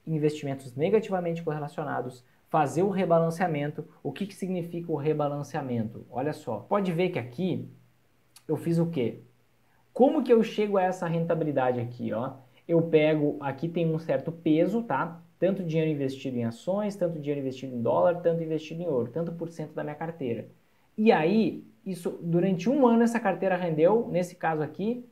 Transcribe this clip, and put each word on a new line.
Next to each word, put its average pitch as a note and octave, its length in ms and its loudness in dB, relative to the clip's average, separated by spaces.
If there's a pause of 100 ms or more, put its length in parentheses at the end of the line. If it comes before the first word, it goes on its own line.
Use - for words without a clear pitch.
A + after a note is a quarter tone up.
em D#3+ 80 -4
investimentos D3 600 -2
negativamente F3 680 0
correlacionados, C#3+ 840 -6 (240)
fazer D3+ 340 2
o G3 80 4
rebalanceamento. E3 960 0 (140)
O C#3+ 100 -6
que G3 140 -6
que G3+ 80 -14
significa E3+ 580 -6
o D#3 40 0
rebalanceamento? C#3+ 1120 -2
Olha B2 240 -2
só, A2+ 240 -6
pode F#3+ 340 0
ver E3+ 180 2
que E3+ 100 -2
aqui D3+ 500 -4 (800)
eu D3+ 100 0
fiz E3+ 220 0
o E3+ 80 2
quê? B2 320 -2 (760)
Como C#4+ 300 6
que A#3+ 100 4
eu A3+ 80 8
chego G#3 360 0
a F#3 40 4
essa F#3 240 0
rentabilidade D#3 720 0
aqui, A#2 320 -6
ó? A#2+ 260 -4 (300)
Eu E3 140 4
pego, D3+ 580 4
aqui C#3+ 300 -4
tem E3 240 0
um D#3+ 60 -2
certo D3 320 -2
peso, E3+ 500 2
tá? D#3 400 -4 (160)
Tanto F#3+ 260 0
dinheiro D#3+ 280 0
investido C3+ 460 -4
em A#2+ 60 -2
ações, F3+ 520 -4
tanto E3 240 -2
dinheiro C#3+ 220 -4
investido C3 340 -6
em A#2 80 -4
dólar, E3+ 380 4
tanto E3 200 2
investido D#3+ 400 -6
em F3+ 60 -4
ouro, B2 240 0
tanto E3+ 220 -4
por E3+ 160 -8
cento D#3 260 -10
da D3+ 80 -6
minha D3 120 -8
carteira. C3+ 520 -6 (500)
E G#3+ 140 6
aí, F#3 520 2 (220)
isso, F#3 340 -8
durante E3+ 480 0
um C4+ 200 4
ano A#3 160 6
essa A#3 160 2
carteira F#3 360 0
rendeu, F3 540 4
nesse F3 260 -2
caso D#3+ 280 -2
aqui, A3 480 -6